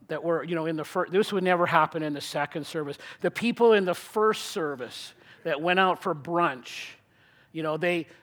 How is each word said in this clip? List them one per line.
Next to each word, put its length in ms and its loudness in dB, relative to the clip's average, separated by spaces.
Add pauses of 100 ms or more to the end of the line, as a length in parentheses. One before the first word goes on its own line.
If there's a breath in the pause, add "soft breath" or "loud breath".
that 160 -6
were, 200 0
you 120 -4
know, 100 -2
in 100 -2
the 100 -4
fir-, 220 -2
this 240 0
would 120 0
never 220 4
happen 380 2
in 100 -4
the 80 -6
second 440 -4
service. 320 -8 (240 loud breath)
The 100 0
people 420 4
in 120 4
the 100 0
first 520 0
service 680 -6 (300 loud breath)
that 180 -2
went 180 2
out 240 4
for 100 0
brunch, 760 -2 (640 soft breath)
you 120 -6
know, 140 -2
they, 280 0 (160 loud breath)